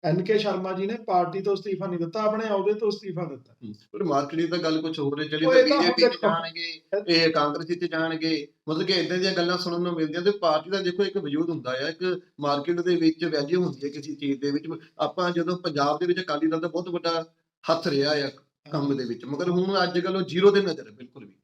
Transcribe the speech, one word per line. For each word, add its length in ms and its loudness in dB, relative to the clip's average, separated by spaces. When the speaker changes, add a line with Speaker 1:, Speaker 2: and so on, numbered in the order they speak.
Speaker 1:
ਐਨ 180 2
ਕੇ 160 2
ਸ਼ਰਮਾ 340 0
ਜੀ 140 -2
ਨੇ 80 -2
ਪਾਰਟੀ 460 0
ਤੋਂ 140 2
ਅਸਤੀਫਾ 320 -4
ਨਹੀਂ 120 -4
ਦਿੱਤਾ, 220 -4
ਆਪਣੇ 240 0
ਅਹੁਦੇ 300 0
ਤੋਂ 140 0
ਅਸਤੀਫਾ 360 -4
ਦਿੱਤਾ। 400 -14
Speaker 2:
ਹੂੰ। 100 -12
ਪਰ 120 -4
ਮਾਰਕੀਟ 360 0
ਦੀ 60 2
ਤਾਂ 120 -2
ਗੱਲ 220 0
ਕੁਛ 180 -4
ਹੋਰ 240 -2
ਹੈ, 60 -4
ਜਿਹੜੇ 180 0
Speaker 1:
ਉਹ 60 6
Speaker 2:
ਤਾਂ 100 6
Speaker 1:
ਇਹ 60 6
ਤਾਂ 80 4
ਹੁਣ 100 4
Speaker 2:
ਬੀਜੇਪੀ 160 4
ਚ 20 8
Speaker 1:
ਦੇਖੋ 240 4
Speaker 2:
ਜਾਣਗੇ, 520 -4
ਇਹ 240 6
ਕਾਂਗਰਸ 340 0
ਚ 180 -4
ਜਾਣਗੇ, 640 -2
ਮਤਲਬ 180 0
ਕਿ 60 2
ਏਦਾਂ 260 0
ਦੀਆਂ 140 0
ਗੱਲਾਂ 260 0
ਸੁਣਨ 240 -2
ਨੂੰ 100 0
ਮਿਲਦੀਆਂ। 300 -2
ਤੇ 80 4
ਪਾਰਟੀ 400 2
ਦਾ 100 -2
ਦੇਖੋ 240 0
ਇੱਕ 140 -2
ਵਜੂਦ 320 -2
ਹੁੰਦਾ 220 -4
ਹੈ, 160 -4
ਇੱਕ 320 -4
ਮਾਰਕੀਟ 400 0
ਦੇ 160 2
ਵਿੱਚ 280 2
ਵੈਲਿਊ 380 0
ਹੁੰਦੀ 220 -4
ਹੈ 40 -2
ਕਿਸੇ 260 -10
ਚੀਜ਼ 260 -4
ਦੇ 100 0
ਵਿੱਚ। 140 -2
ਆਪਾਂ 320 0
ਜਦੋਂ 280 0
ਪੰਜਾਬ 400 0
ਦੇ 80 0
ਵਿੱਚ 140 2
ਅਕਾਲੀ 280 0
ਦਲ 120 0
ਦਾ 80 -4
ਬਹੁਤ 200 -4
ਵੱਡਾ 380 -2
ਹੱਥ 180 2
ਰਿਹਾ 240 2
ਆ 40 -4
ਕੰਮ 260 0
ਦੇ 80 -4
ਵਿੱਚ, 200 -6
ਮਗਰ 260 -4
ਹੁਣ 320 2
ਅੱਜ 160 0
ਕੱਲ੍ਹ 200 -2
ਉਹ 40 0
ਜ਼ੀਰੋ 280 6
ਦੇ 100 4
ਨਜ਼ਰ 260 -4
ਹੈ 60 -20
ਬਿਲਕੁਲ 320 -20
ਵੀ। 200 -20